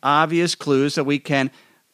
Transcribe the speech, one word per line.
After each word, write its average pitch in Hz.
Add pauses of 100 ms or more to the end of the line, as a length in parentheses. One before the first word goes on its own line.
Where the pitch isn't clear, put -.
obvious 160
clues 143
that 151
we 139
can 135 (440)